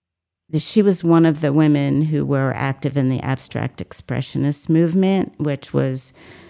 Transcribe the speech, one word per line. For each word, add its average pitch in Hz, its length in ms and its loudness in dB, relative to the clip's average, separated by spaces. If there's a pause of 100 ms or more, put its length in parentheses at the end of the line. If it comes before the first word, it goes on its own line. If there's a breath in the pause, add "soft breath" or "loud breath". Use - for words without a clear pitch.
(580)
she 214 240 0
was 196 200 2
one 165 220 4
of 160 160 2
the 151 100 0
women 143 520 2
who 151 240 0
were 135 280 0
active 135 440 -4
in 131 100 0
the 131 120 -2
abstract 123 580 -6
expressionist - 920 -6
movement, 180 720 2
which 147 340 -6
was 135 400 -4 (380 loud breath)